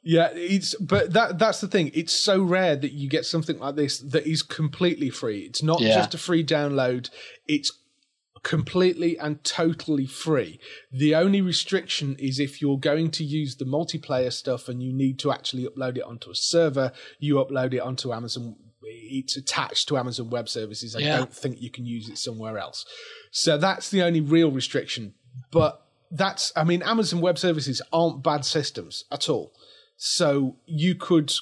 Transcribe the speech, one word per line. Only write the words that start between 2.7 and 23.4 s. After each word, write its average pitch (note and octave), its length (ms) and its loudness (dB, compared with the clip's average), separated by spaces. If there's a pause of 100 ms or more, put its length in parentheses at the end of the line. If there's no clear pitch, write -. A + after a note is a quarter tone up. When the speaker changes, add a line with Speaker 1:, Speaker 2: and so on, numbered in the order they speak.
Speaker 1:
that C#3 180 -4
you C#3 160 -6
get D3 160 0
something D#3+ 340 -2
like C#3 160 -6
this C#3+ 240 0
that C#3+ 260 0
is D#3 160 0
completely D#3 680 -2
free. G#2+ 320 -4
It's - 220 -8
not D#3+ 180 4
Speaker 2:
Yeah. A2 140 6
Speaker 1:
just G#2+ 180 2
a E3 40 -8
free E3+ 260 2
download. C3+ 680 0 (380)
It's C#3+ 240 0 (720)
completely E3+ 760 2
and D3+ 260 -6
totally D#3 600 0
free. C3 540 -2 (320)
The D3 240 4
only G3 260 4
restriction F3+ 760 -2
is C3 220 -2
if C#3+ 220 -2
you're C#3 180 2
going D#3 320 2
to D#3+ 140 -4
use C#3+ 320 -4
the C#3 80 -6
multiplayer C#3 680 -2
stuff B2 380 -6
and B2 120 -6
you B2+ 120 -6
need C3+ 260 2
to C#3+ 140 0
actually B2+ 340 -6
upload B2+ 300 -6
it - 60 -6
onto A#2 280 -14
a - 40 -10
server, C#3 580 2 (260)
you D3 160 2
upload C3 380 0
it B2 80 0
onto B2 320 -4
Amazon. A#2 420 -8 (280)
It's A#2 520 -8
attached - 540 -2
to D3 80 2
Amazon A#2+ 320 -4
Web A#2 180 -2
Services. A2 480 -8
I A2+ 40 -4
Speaker 2:
Yeah. D3 180 2
Speaker 1:
don't B2+ 160 -2
think - 280 -6
you A#2+ 80 -10
can B2 160 -12
use A#2 220 -6
it G#2 100 -12
somewhere A2 400 -8
else. - 280 -10 (460)
So D#3 260 2